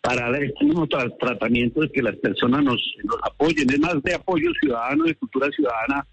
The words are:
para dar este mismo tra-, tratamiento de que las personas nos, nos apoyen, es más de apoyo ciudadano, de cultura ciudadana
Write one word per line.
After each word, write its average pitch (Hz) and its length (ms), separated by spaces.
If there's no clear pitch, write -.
para 123 280
dar 139 140
este 139 220
mismo 160 240
tra-, 127 320
tratamiento 120 640
de 156 60
que 135 140
las 107 140
personas 127 480
nos, 120 160
nos - 180
apoyen, 151 480
es 143 80
más 151 240
de 175 120
apoyo 180 360
ciudadano, 127 440
de 160 100
cultura 139 400
ciudadana 131 580